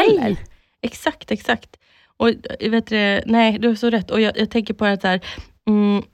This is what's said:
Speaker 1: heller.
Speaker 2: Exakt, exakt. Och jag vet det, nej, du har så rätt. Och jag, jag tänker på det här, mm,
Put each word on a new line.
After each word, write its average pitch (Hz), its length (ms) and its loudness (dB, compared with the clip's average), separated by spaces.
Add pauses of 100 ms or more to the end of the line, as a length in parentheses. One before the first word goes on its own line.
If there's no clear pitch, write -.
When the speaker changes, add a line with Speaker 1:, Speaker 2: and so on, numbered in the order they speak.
(180)
Speaker 1:
heller. 214 180 -2 (460)
Speaker 2:
Exakt, - 480 -6
exakt. - 460 -6 (400)
Och 233 140 2 (300)
jag 220 100 -2
vet 220 160 0
det, 202 400 0
nej, 220 320 2
du 233 100 0
har 226 60 2
så 233 160 -2
rätt. 214 200 -2
Och 220 100 0
jag, 208 180 0
jag 214 120 -2
tänker 220 240 -4
på 220 100 -4
det 202 180 0
här, 185 180 0 (480)
mm, 208 340 2 (120)